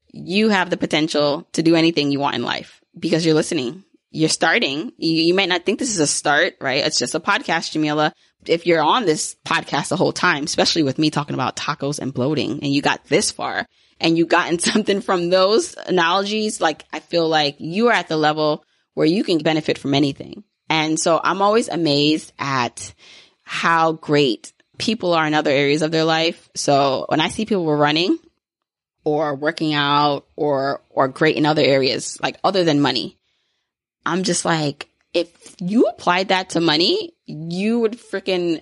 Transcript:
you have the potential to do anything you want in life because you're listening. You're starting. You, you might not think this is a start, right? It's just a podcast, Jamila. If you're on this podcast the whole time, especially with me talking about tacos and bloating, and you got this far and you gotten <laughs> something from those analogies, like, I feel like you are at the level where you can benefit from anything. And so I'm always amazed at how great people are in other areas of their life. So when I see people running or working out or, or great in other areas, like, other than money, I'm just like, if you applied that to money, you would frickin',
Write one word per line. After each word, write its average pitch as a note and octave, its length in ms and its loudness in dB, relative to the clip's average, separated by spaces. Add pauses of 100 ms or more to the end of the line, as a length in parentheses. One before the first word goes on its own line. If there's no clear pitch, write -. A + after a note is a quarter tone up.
(120)
you F3+ 380 0
have F#3 200 2
the E3+ 80 -2
potential D3+ 760 0
to E3 100 2
do E3 120 6
anything D#3+ 360 2
you C#3 80 -2
want C#3 160 -2
in A#2+ 80 -4
life - 380 -8 (160)
because E3+ 280 0
you're D#3+ 100 4
listening. D3+ 480 -2 (280)
You're D#3 180 0
starting. E3+ 680 0
You, D#3+ 260 0
you E3+ 100 4
might F#3+ 160 0
not F3 160 0
think G3 140 -2
this C4 100 -4
is G#3 100 -4
a D3+ 60 2
start, D#3 560 0
right? C3+ 240 -2
It's - 140 -2
just - 160 -4
a E3 40 -2
podcast, F3 520 -2
Jamila. D3+ 420 0 (320)
If E3+ 220 0
you're E3 140 4
on G3 240 2
this - 300 -2 (100)
podcast D#3 440 -2
the D#3 80 -2
whole C#3 140 2
time, D#3+ 320 0
especially F3 400 0
with C3+ 160 -2
me D#3 100 2
talking D3 240 -4
about C3 220 -4
tacos D3 420 -6
and C3 160 -8
bloating, B2+ 480 -2
and C#3 100 -4
you C#3 100 2
got - 240 -2
this F3 260 0
far - 340 -6 (340)
and E3 180 2
you E3 80 2
gotten E3+ 340 0
<laughs> - 0 -
something G3+ 420 0
from F3 280 -2
those F#3+ 460 2 (120)
analogies, G3+ 720 0
like, D#3+ 320 -2
I D3+ 60 -8
feel E3 280 -2
like D3+ 300 0
you F3+ 300 -2
are A#3 60 4
at F3 140 0
the D#3+ 100 -2
level D3+ 460 0 (300)
where D#3 140 2
you F#3+ 160 2
can E3+ 160 0
benefit D#3 400 -2
from C#3 160 -2
anything. D3 480 -4 (260)
And D#3 300 0
so E3 240 2
I'm F3+ 180 -2
always G#3+ 280 2
amazed D3+ 680 0
at B2+ 560 -4 (500)
how E3 500 0
great D3 600 0 (280)
people F3+ 320 -2
are D#3+ 140 2
in D3+ 80 0
other D3+ 160 2
areas C#3+ 320 2
of D#3+ 80 -2
their G#3+ 120 2
life. E3 520 0
So C#3 520 2
when D3+ 140 0
I E3 80 0
see A3 160 -4
people F3 280 0
running D3+ 440 2 (840)
or D3+ 320 0
working D3+ 380 -2
out D3 520 2 (100)
or, C#3 540 -2
or C#3 180 2
great D#3 280 2
in D3 100 2
other D3+ 160 4
areas, C3+ 600 2
like, C3+ 220 -6
other F#3+ 200 2
than D3 180 2
money, C3 360 -2 (880)
I'm F3+ 180 -2
just F3 200 -2
like, D#3 460 -4 (240)
if - 460 -6
you G3 260 0
applied G3 440 -2
that F#3+ 220 -2
to E3 100 -2
money, E4+ 520 0 (120)
you F3 540 -4
would A3 140 0
frickin', F3+ 680 -4